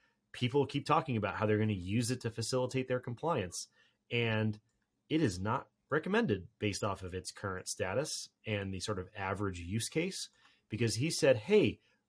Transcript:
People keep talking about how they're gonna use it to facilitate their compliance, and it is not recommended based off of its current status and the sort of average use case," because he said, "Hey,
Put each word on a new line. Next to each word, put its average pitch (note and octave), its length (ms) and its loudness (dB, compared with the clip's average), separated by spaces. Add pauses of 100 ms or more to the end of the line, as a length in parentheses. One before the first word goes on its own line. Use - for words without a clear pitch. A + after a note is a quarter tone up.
(340)
People C3 320 2
keep C#3+ 200 -4
talking D3+ 300 2
about G2+ 200 0
how G#2+ 100 0
they're G#2+ 120 4
gonna G#2+ 140 4
use G#2 400 0
it B2+ 100 -4
to A#2 80 -4
facilitate B2+ 600 -2
their B2+ 100 0
compliance, A#2+ 720 -4 (420)
and A2 480 2 (480)
it D#3+ 140 2
is G2 180 2
not G#2+ 300 -2 (200)
recommended D#3 600 0 (100)
based G#2 240 -2
off G2 180 -2
of F#2 120 -8
its F#2 180 -8
current F#2 380 -6
status G2+ 580 -4 (180)
and G2+ 280 -2
the F#2 80 -8
sort G#2 180 -4
of F#2 160 -8
average F#2+ 460 -2
use G2 260 -4
case," F3+ 400 -4 (400)
because A2 280 0
he C#3 140 0
said, C3 280 6
"Hey, D3 420 4 (300)